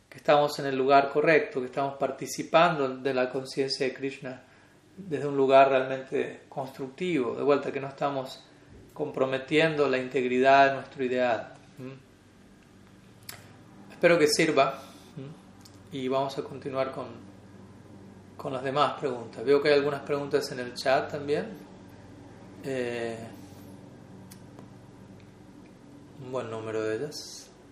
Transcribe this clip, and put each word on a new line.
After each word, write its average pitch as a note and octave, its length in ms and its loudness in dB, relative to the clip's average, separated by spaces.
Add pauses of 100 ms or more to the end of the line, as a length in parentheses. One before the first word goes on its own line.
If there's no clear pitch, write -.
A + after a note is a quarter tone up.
(100)
que - 80 -20
estamos D3 400 4
en D3 80 -4
el C3+ 100 -2
lugar C#3 340 4
correcto, D3+ 500 4
que B2 60 -6
estamos C#3 300 -4
participando C#3 1040 0
de C3 160 -2
la B2+ 160 0
conciencia C3+ 560 -4
de B2+ 80 -4
Krishna C3 480 -10 (520)
desde C#3+ 320 -6
un C#3+ 100 -2
lugar C3+ 340 8
realmente C3 800 -2
constructivo, C3+ 840 -4
de C3 80 -6
vuelta C#3 300 2
que C3+ 80 -6
no C#3 80 -8
estamos C#3 560 -6 (480)
comprometiendo D3 960 0
la C3 80 2
integridad C3 720 4
de C3+ 60 0
nuestro C3 280 -8
ideal. B2 520 -2 (240)
¿Mm? C3 140 -14 (2000)
Espero E3+ 260 4
que D3+ 80 6
sirva. D3 560 2 (340)
¿Mm? - 800 -18
Y B2+ 120 -4
vamos C3+ 280 -2
a C#3+ 60 -6
continuar C3 480 -6
con, B2+ 160 -10 (1300)
con D3 160 -10
las B2+ 100 -6
demás C3+ 380 0
preguntas. A#2+ 440 -6
Veo C#3 180 4
que D3+ 80 2
hay D3 40 8
algunas C#3+ 280 0
preguntas C#3+ 500 -2
en C3 80 -10
el A#2+ 140 -10
chat C#3+ 360 0
también. D3 600 -6 (920)
Eh, A#2+ 520 -4 (3000)
un B2+ 100 -12
buen A#2+ 180 -4
número A2 320 -4
de A2 140 -2
ellas. - 500 -10 (260)